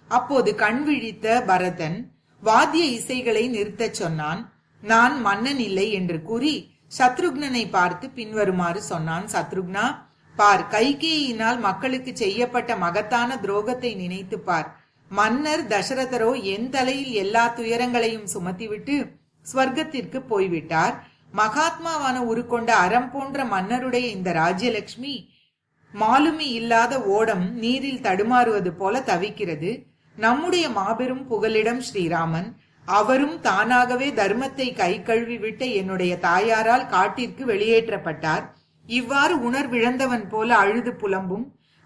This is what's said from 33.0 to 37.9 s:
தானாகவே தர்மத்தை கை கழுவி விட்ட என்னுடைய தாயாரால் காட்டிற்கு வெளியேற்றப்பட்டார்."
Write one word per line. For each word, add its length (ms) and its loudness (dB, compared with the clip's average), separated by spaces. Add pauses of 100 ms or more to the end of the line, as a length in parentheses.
தானாகவே 720 2
தர்மத்தை 640 -2
கை 280 0
கழுவி 360 -2
விட்ட 260 -6
என்னுடைய 540 -2
தாயாரால் 680 4
காட்டிற்கு 600 0
வெளியேற்றப்பட்டார்." 1120 0 (300)